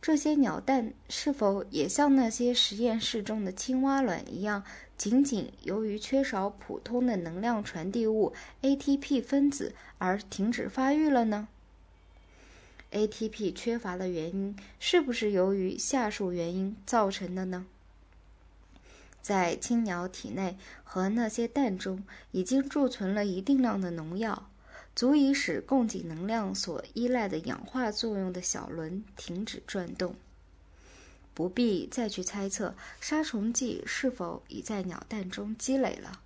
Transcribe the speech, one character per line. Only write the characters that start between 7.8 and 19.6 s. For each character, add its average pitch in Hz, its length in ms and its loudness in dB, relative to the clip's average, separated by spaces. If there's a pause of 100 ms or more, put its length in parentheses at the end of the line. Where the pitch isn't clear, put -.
递 226 160 0
物 220 260 2 (300)
A 277 140 6
T 277 200 2
P 277 240 0
分 285 300 4
子 - 240 -4 (240)
而 185 200 2
停 208 320 -2
止 220 180 -2
发 262 260 2
育 302 160 4
了 240 140 6
呢 214 240 -2 (1400)
？A 214 180 2
T 220 200 -4
P 208 240 -2
缺 233 260 -2
乏 185 180 -6
的 185 120 -2
原 170 260 -4
因 196 220 -4 (220)
是 - 240 4
不 262 100 0
是 214 200 0
由 190 200 6
于 190 240 0
下 247 320 0
述 190 240 -2
原 170 220 -2
因 190 220 -2 (100)
造 214 240 4
成 185 240 -6
的 185 120 -4
呢？ 185 200 -6 (1500)
在 185 360 2
青 233 280 0